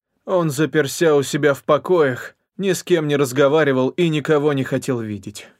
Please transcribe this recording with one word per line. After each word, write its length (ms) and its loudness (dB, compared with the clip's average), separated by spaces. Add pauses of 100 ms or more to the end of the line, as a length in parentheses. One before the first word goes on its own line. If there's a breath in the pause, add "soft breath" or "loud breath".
(260)
Он 240 0
заперся 680 0
у 60 4
себя 320 0
в 100 -12
покоях, 680 0 (240)
ни 140 -2
с 100 -4
кем 260 0
не 80 0
разговаривал 760 2
и 200 0
никого 440 0
не 100 -2
хотел 360 -4
видеть. 480 -12 (120)